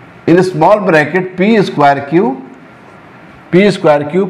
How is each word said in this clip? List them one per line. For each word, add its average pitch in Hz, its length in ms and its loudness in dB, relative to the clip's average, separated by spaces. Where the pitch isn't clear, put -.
in 170 160 4
small 175 380 0
bracket 180 560 -2
पी 208 240 2
स्क्वायर 143 360 0
क्यू, 165 200 0
पी 196 180 4
स्क्वायर 151 340 0
क्यू 175 260 -4